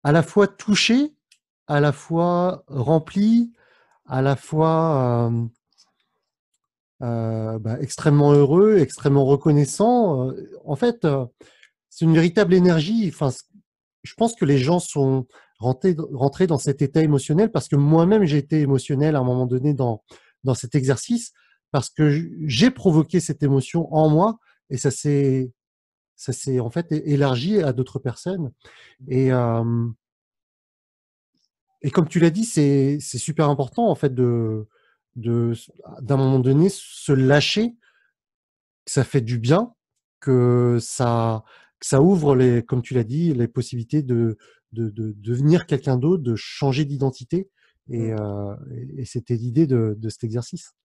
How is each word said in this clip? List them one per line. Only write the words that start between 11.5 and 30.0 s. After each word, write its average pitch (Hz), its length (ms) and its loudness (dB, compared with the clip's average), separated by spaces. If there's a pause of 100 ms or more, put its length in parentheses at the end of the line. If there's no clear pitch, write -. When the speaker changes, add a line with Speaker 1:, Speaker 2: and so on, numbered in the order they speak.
Speaker 1:
c'est - 160 -4
une 160 80 6
véritable 170 400 4
énergie. 180 600 2
Enfin, 139 180 -2
c-, - 120 -14 (600)
je - 120 -20
pense 233 200 -2
que - 100 -2
les 143 120 4
gens 147 220 2
sont 135 480 -2 (300)
rentrés, 131 380 0 (180)
rentrés 139 340 0
dans 160 100 0
cet 139 240 -4
état 151 200 0
émotionnel 156 500 0
parce 143 160 -4
que - 80 -2
moi-même, 165 500 4
j'ai 151 120 0
été 151 240 0
émotionnel 139 540 0
à 139 40 2
un 127 40 0
moment 127 220 0
donné 127 280 -2
dans, 123 300 -4 (400)
dans 127 120 0
cet - 200 -12
exercice 143 580 -2 (380)
parce - 180 -2
que 151 200 0
j-, 165 220 -2 (140)
j'ai 156 260 2
provoqué 165 480 0
cette - 240 -6
émotion 139 500 -2
en 156 160 4
moi 196 300 2 (300)
et 127 80 -8
ça 135 140 -2
s'est, 135 600 -2 (640)
ça - 180 -10
s'est 131 260 -4
en 117 100 -4
fait 170 220 -6
é-, 151 200 -4
élargi 143 500 0
à 147 120 -2
d'autres 127 260 -6
personnes. 147 520 -8 (560)
Et, 131 240 0
euh, 117 540 0 (2000)